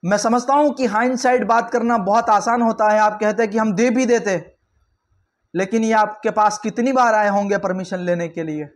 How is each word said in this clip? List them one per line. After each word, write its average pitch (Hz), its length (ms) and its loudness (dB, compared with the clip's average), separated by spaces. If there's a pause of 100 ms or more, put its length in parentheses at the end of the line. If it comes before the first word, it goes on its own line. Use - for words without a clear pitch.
मैं 190 120 0
समझता 240 380 0
हूं 294 160 4
कि 262 160 -2
hindsight 247 580 0
बात 196 260 0
करना 233 280 0
बहुत 214 320 0
आसान 233 320 2
होता 220 300 2
है। 214 60 2
आप 214 220 2
कहते 214 220 0
हैं 214 100 0
कि 220 60 -2
हम 220 160 0
दे 233 160 2
भी 254 160 0
देते, 202 500 -2 (1000)
लेकिन 196 300 -2
ये 220 80 0
आपके 214 380 0
पास 208 280 0
कितनी 240 340 -2
बार 240 220 2
आए 208 140 2
होंगे 202 300 0
permission 185 400 -6
लेने 175 300 -4
के 165 140 -8
लिए? 151 340 -8